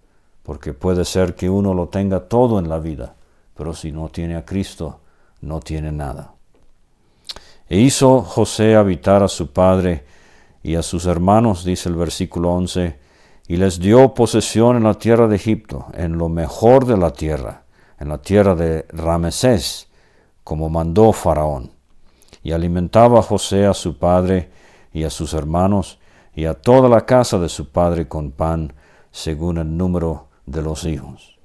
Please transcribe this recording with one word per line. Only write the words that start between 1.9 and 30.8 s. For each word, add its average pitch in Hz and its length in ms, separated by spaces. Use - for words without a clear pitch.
todo 117 320
en 82 100
la 80 100
vida, 78 360
pero 80 180
si 78 180
no 78 180
tiene 85 260
a 82 100
Cristo, 95 560
no 78 180
tiene 78 320
nada. 71 420
E 87 120
hizo 131 420
José 107 540
habitar 98 480
a 98 40
su 82 240
padre 92 540
y 80 140
a 82 80
sus 85 220
hermanos, 92 580
dice 90 260
el 85 60
versículo 85 560
once, 90 480
y 85 100
les 90 220
dio 117 340
posesión 117 640
en 110 60
la 107 120
tierra 117 320
de 107 80
Egipto, 92 580
en 82 240
lo 82 120
mejor 110 560
de 120 120
la 85 140
tierra, 73 520
en 71 100
la 73 100
tierra 98 360
de 80 340
Ramesés, 85 960
como 80 260
mandó 85 440
Faraón. 76 580
Y 76 80
alimentaba 90 720
José 98 420
a 98 80
su 82 240
padre 92 520
y 78 100
a 78 60
sus 78 240
hermanos, 87 640
y 80 100
a 80 80
toda 127 360
la 110 160
casa 123 340
de 82 100
su - 200
padre 85 380
con 76 240
pan, 80 420
según 82 460
el 80 200
número 85 500
de 78 140
los 78 240